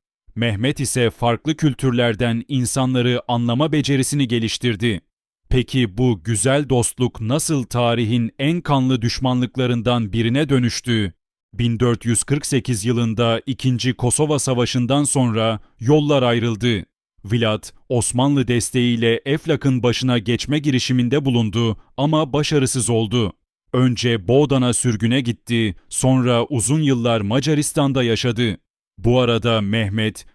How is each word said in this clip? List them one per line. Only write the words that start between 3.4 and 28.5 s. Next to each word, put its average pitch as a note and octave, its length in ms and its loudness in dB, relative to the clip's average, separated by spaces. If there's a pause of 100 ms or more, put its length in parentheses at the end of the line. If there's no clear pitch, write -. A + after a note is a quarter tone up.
becerisini C#3 560 0
geliştirdi. A2+ 720 -2 (480)
Peki B2 480 0
bu A#2+ 260 0
güzel C3 460 0
dostluk B2 520 -2
nasıl C#3 420 -2
tarihin A#2 760 0
en D#3+ 220 0
kanlı C3 400 0
düşmanlıklarından A#2+ 1120 0
birine A#2 360 0
dönüştü? A#2 640 0 (400)
Bin A#2 260 0
dört A#2 260 0
yüz A2+ 180 0
kırk D3 220 -2
sekiz A#2+ 400 -2
yılında A#2 600 0
ikinci B2+ 480 -2
Kosova D3 460 0
Savaşı'ndan B2+ 640 0
sonra A2+ 560 0 (200)
yollar C#3+ 440 2
ayrıldı. A#2 640 0 (400)
Vlad, G#2+ 380 0 (260)
Osmanlı B2+ 580 0
desteğiyle A#2 800 0
Eflak'ın C#3 580 0
başına B2 340 0
geçme A#2 420 -2
girişiminde B2+ 640 0
bulundu A#2 520 0 (200)
ama D3+ 360 0
başarısız C3+ 560 0
oldu. A2+ 440 0 (400)
Önce A#2+ 540 2
Boğdan'a C3 460 2
sürgüne A#2 480 0
gitti, A#2 540 -2 (140)
sonra B2 560 2
uzun C3 360 0
yıllar A#2+ 400 2
Macaristan'da C#3 800 0
yaşadı. A#2 540 0 (400)